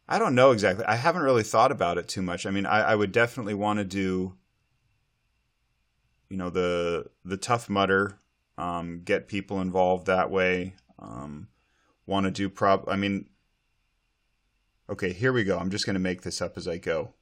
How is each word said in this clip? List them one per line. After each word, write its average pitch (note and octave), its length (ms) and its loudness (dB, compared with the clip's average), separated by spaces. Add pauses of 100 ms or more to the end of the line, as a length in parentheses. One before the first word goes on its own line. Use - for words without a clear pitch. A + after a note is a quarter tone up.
I F3 120 0
don't F3+ 160 2
know C3 160 8
exactly. G2 340 2
I G#2+ 100 2
haven't E3 280 0
really B2+ 200 4
thought A#2+ 280 4
about F2 260 0
it E2+ 120 -4
too - 120 -6
much. F2+ 240 -4
I G2+ 60 -4
mean, G2 140 -2
I, G#2+ 160 2 (100)
I A2 40 4
would G#2 180 0
definitely A#2 400 0
wanna G#2 320 -2
do, F#2 500 -2 (1900)
you G2 80 -8
know, F2+ 120 -4
the, F2 600 -2 (140)
the F#2 140 -6
Tough - 320 -2
Mudder, G2 500 2 (380)
um, E2+ 460 -6
get F#2+ 240 -2
people F#2+ 340 -6
involved F#2 460 0
that F#2 220 2
way. F#2 460 0 (240)
Um, D2 480 -14 (580)
wanna F#2+ 260 0
do G2 180 -2
prob-, G2 380 2
I F#2+ 80 0
mean, G2 340 -2 (1600)
okay, F#2 240 -4
here B2+ 200 0
we A#2+ 100 2
go. F#2 140 0
I'm F#2 140 -4
just G2+ 140 -4
gonna G2 140 -2
make F2+ 220 -2
this - 200 -8
up F2 160 -6
as F2+ 100 -10
I E2+ 100 -4
go, D#2+ 440 -4